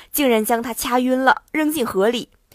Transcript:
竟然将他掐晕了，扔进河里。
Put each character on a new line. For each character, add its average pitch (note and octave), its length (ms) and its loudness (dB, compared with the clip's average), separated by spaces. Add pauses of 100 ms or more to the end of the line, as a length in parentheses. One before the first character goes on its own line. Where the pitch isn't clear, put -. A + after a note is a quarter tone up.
(120)
竟 C#4 180 0
然 A3 160 2
将 A#3 160 -2
他 A#3+ 100 -6
掐 B3 280 -2
晕 B3+ 200 0
了， C4 220 2 (120)
扔 D4+ 180 0
进 D4+ 120 -2
河 G3 260 0
里。 A#3+ 200 -6 (240)